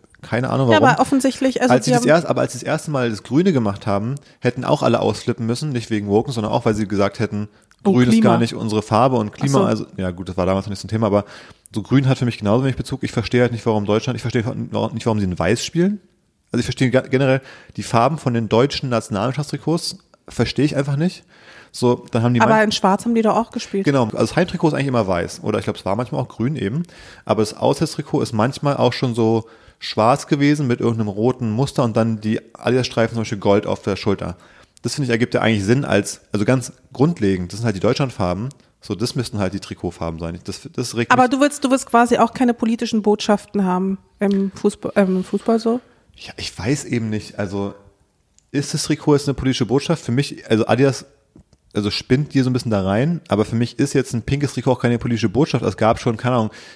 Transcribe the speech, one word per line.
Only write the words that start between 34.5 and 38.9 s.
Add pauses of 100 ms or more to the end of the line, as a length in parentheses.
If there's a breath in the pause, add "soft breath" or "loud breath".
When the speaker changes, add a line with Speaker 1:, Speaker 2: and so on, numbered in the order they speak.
Speaker 1:
Das
finde
ich
ergibt
ja
eigentlich
Sinn
als, (120)
also
ganz (200)
grundlegend,
das
sind
halt
die
Deutschlandfarben. (320 soft breath)
So,